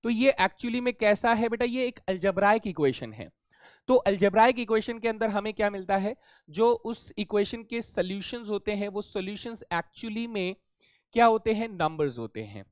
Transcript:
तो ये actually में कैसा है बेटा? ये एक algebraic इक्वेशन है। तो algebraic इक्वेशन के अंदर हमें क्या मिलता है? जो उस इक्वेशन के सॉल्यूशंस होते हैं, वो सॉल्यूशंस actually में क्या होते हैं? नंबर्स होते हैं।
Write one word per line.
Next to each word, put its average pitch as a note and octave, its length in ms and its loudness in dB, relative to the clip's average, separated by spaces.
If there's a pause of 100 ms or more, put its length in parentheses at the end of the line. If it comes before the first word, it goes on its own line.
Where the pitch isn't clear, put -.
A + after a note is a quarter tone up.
तो A3+ 60 -2
ये A#3+ 320 4
actually A#3 400 -2
में B3 120 -2
कैसा G#3+ 400 2
है A3+ 160 0
बेटा? A#3 160 -2
ये B3 220 -2
एक B3 120 -10 (100)
algebraic G3 580 2
इक्वेशन C3+ 460 -2
है। G#2+ 160 -14 (580)
तो B3+ 200 6
algebraic G#3 520 4
इक्वेशन A3+ 400 -2
के A3+ 80 -4
अंदर A3 220 -2
हमें G#3 240 -4
क्या G#3+ 160 -2
मिलता G3 280 -2
है? G3+ 180 -2 (340)
जो G#3+ 220 4
उस - 460 -6
इक्वेशन G#3 460 -2
के A#3+ 180 -6
सॉल्यूशंस G3+ 680 -6
होते G#3 220 -4
हैं, G3+ 160 -4
वो G3+ 140 -6
सॉल्यूशंस G#3 640 -8 (100)
actually A3 540 -6
में G3 280 -4 (580)
क्या A#3 120 6
होते A3+ 280 4
हैं? A3+ 140 -2
नंबर्स D#3 500 -2
होते A2 260 -10
हैं। G2+ 280 -14